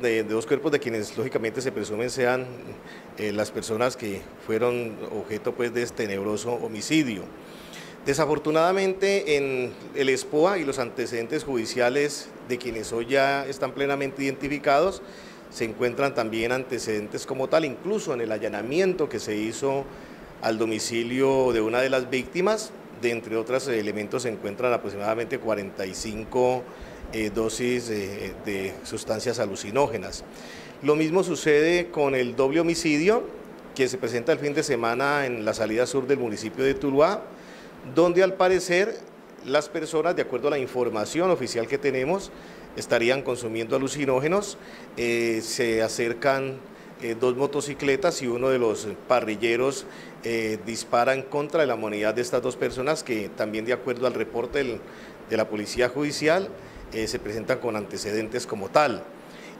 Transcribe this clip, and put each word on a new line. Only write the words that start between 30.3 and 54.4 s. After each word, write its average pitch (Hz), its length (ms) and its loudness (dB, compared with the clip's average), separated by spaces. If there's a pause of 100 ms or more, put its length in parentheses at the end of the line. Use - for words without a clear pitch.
Lo 143 140 6
mismo 160 280 4
sucede 160 680 4
con 139 240 2
el 123 220 2
doble 135 240 4
homicidio 170 640 4 (500)
que 127 140 4
se 127 100 -4
presenta 117 340 2
el 147 60 2
fin 143 160 -2
de 151 80 2
semana 135 640 2
en 120 180 -2
la 107 80 2
salida 110 340 2
sur 131 200 0
del 135 120 4
municipio 110 460 -2
de 135 100 4
Tuluá, 147 480 4 (720)
donde 175 280 6
al 190 120 4
parecer 185 640 4 (480)
las 147 240 2
personas, 160 460 0
de 147 80 2
acuerdo 123 260 0
a 143 40 2
la 147 60 2
información 123 720 0
oficial 117 360 0
que 139 120 0
tenemos, 139 520 0 (460)
estarían 120 460 4
consumiendo 117 540 -2
alucinógenos. 139 800 0 (400)
Eh, 117 460 2
se 113 400 0
acercan, 131 800 0 (420)
eh, 117 160 -2
dos 123 180 4
motocicletas 139 840 0
y 127 60 -2
uno 120 220 2
de 131 80 4
los 110 280 2 (220)
parrilleros, 117 760 2 (380)
eh, 113 420 0
dispara 120 500 2
en 135 80 -2
contra 151 400 2
de 147 40 4
la 123 80 2
humanidad 107 400 0
de 120 80 2
estas 120 180 0
dos 123 160 -2
personas 131 460 0
que 107 280 -2
también, 110 340 -2
de 120 80 2
acuerdo 120 340 0
al 123 80 2
reporte 120 440 -2